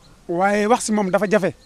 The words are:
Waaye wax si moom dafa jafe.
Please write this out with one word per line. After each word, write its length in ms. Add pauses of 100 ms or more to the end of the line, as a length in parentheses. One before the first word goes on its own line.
(280)
Waaye 380
wax 180
si 80
moom 180
dafa 180
jafe. 240 (140)